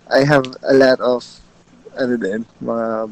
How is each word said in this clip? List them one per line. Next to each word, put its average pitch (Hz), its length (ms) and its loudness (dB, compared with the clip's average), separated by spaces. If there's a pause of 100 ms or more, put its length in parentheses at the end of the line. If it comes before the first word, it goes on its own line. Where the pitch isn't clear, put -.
(120)
I 135 160 2
have 143 160 4 (240)
a 143 80 4
lot 131 240 4
of, 120 240 -2 (720)
ano 123 240 -2
din, 107 240 -6 (160)
mga 113 520 -6